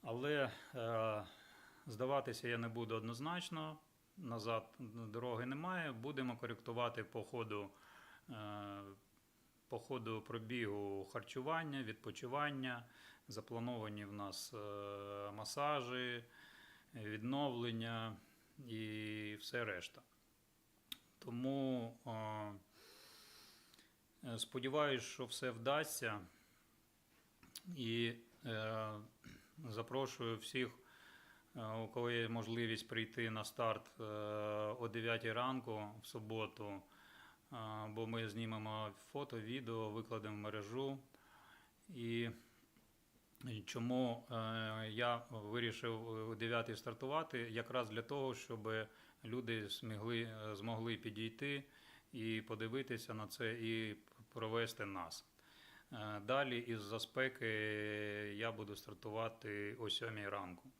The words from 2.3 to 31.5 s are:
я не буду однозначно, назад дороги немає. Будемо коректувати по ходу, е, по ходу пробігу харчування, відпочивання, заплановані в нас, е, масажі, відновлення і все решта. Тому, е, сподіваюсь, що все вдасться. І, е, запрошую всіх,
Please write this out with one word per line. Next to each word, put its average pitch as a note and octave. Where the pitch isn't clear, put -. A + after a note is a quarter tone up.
я A#2
не A#2
буду A2+
однозначно, D#3
назад A#2
дороги A#2
немає. D#3+
Будемо B2+
коректувати A#2
по G#2+
ходу, G#2+
е, G#2
по A#2+
ходу A2+
пробігу G#2
харчування, C#3
відпочивання, B2+
заплановані A2+
в G2+
нас, G2+
е, G2+
масажі, B2
відновлення A#2
і G#2+
все A#2+
решта. F#2
Тому, B2+
е, A#2
сподіваюсь, C3+
що -
все B2+
вдасться. A#2+
І, A#2
е, A2
запрошую A#2
всіх, B2